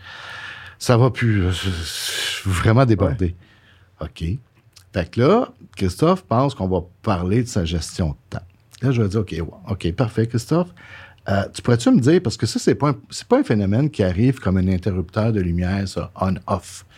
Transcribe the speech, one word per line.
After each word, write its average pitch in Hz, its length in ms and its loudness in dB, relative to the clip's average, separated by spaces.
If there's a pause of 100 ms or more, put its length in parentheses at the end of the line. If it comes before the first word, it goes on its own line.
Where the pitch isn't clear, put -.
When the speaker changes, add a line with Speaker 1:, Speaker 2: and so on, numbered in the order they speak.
(800)
Speaker 1:
ça - 160 4
va 120 160 6
plus, 110 320 2
euh, 90 80 2
je, 92 180 -4
je 82 140 -4
suis - 680 -6
vraiment 113 360 4
débordé. » 95 500 0 (640)
Speaker 2:
Ouais. 78 60 -8
Speaker 1:
OK. 87 320 -6 (540)
Fait 87 180 -4
que - 80 -4
là, 196 300 4 (260)
Christophe 156 480 0
pense 127 320 0
qu'on 95 140 -2
va 92 100 0 (220)
parler 98 420 0
de 117 60 -8
sa 90 160 -2
gestion 80 460 -2
de - 260 -12
temps. - 80 -14 (360)
Là, 135 100 0
je 117 100 2
vais 101 80 2
dire, « 104 120 -2
Ok, 92 100 -8
ouais, 82 140 -6 (240)
OK, 90 220 -4
parfait, 110 340 0
Christophe. 156 440 -2 (580)
Euh, 98 160 0 (100)
tu - 80 -12
pourrais-tu 120 300 2
me 226 80 6
dire, 156 220 4
parce - 160 -4
que - 80 -2
ça, 233 140 -2
c'est 131 160 2
pas 147 140 0
un, 143 80 -2 (120)
c'est - 180 -14
pas 254 120 4
un 294 40 2
phénomène 107 460 2
qui - 140 -2
arrive 104 360 2
comme 92 160 0
un 92 140 2
interrupteur 95 640 -2
de 101 80 0
lumière, 90 460 -2
ça, - 280 -8
on-off. » - 720 -4 (120)